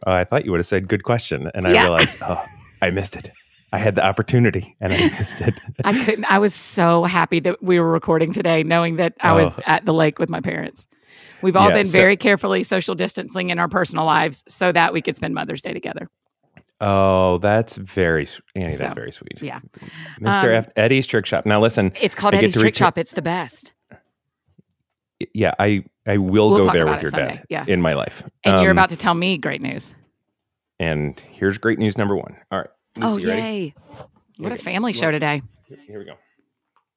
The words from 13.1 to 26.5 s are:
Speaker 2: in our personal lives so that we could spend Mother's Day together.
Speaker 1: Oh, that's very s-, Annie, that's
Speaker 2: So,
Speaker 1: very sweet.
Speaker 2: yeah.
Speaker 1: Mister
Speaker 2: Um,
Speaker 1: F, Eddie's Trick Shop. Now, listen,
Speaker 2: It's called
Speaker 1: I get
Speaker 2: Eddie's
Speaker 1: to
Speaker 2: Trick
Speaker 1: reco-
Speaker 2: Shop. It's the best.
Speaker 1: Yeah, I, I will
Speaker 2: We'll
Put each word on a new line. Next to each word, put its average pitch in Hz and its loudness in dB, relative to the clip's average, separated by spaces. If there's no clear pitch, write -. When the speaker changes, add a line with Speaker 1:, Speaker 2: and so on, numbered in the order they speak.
Speaker 2:
in 175 -4
our 175 2
personal 165 -2
lives 156 0
so 180 -2
that 165 2
we 165 -2
could 151 -6
spend 156 -6
Mother's 151 -8
Day - -10
together. - -12
Speaker 1:
Oh, 95 4
that's 104 0
very 87 0
s-, - -14
Annie, 95 -6
that's 76 -6
Speaker 2:
So, 65 -6
Speaker 1:
very - -12
sweet. - -18
Speaker 2:
yeah. 131 -12
Speaker 1:
Mister 107 2
Speaker 2:
Um, 113 6
Speaker 1:
F, 110 0
Eddie's 123 2
Trick 107 0
Shop. - -2
Now, 107 6
listen, 110 2
Speaker 2:
It's - 0
called 202 2
Speaker 1:
I 196 4
get 208 4
Speaker 2:
Eddie's 190 2
Speaker 1:
to 113 2
Speaker 2:
Trick 214 4
Speaker 1:
reco- - -8
Speaker 2:
Shop. 180 2
It's 165 -6
the 180 -4
best. 170 -8
Speaker 1:
Yeah, 104 0
I, 101 2
I 101 0
will 101 4
Speaker 2:
We'll 98 6